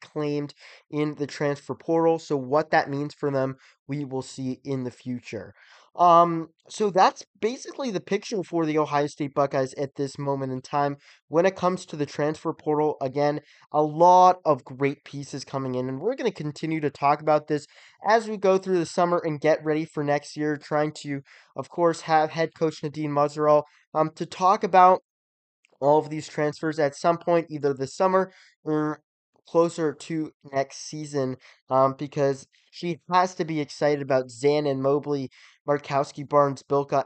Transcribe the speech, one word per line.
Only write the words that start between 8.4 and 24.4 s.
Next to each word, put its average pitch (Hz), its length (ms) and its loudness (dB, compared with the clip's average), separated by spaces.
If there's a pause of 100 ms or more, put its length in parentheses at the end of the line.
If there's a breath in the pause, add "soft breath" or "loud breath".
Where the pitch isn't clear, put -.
for 165 240 -2
the 151 120 0
Ohio 147 280 0
State 143 260 -8
Buckeyes 139 420 -2
at 139 200 -6
this 139 240 -6
moment 139 320 -4
in 127 100 -8
time. 143 360 -2 (320 soft breath)
When 165 180 2
it 185 80 2
comes 180 320 -2
to - 80 -14
the 147 120 -4
transfer 151 460 -4
portal, 151 480 -2
again, 143 380 -2 (320 soft breath)
a 147 100 0
lot 180 640 6
of 139 200 2
great 139 400 -4
pieces 139 400 -12
coming 131 320 -6
in, 127 120 -4
and 131 120 -8
we're 240 160 -4
gonna 254 160 -2
continue 156 480 -6
to 147 100 -2
talk 147 320 0
about 151 240 2
this 147 220 -4 (360 soft breath)
as 214 220 2
we 214 100 -6
go 190 220 2
through 190 220 0
the 160 60 -2
summer 175 380 0
and 151 160 -4
get 151 240 2
ready 156 200 0
for 156 180 -6
next 143 340 -2
year, 151 200 -2
trying 151 340 -2 (120)
to, 143 180 -8 (340 soft breath)
of 135 140 -10
course, 170 320 0
have 156 300 2
head 165 280 -2
coach 160 240 -2
Nadine 151 300 -6
Muzerall, 147 500 4 (320 soft breath)
um, 156 220 2
to 170 100 -6
talk 185 380 0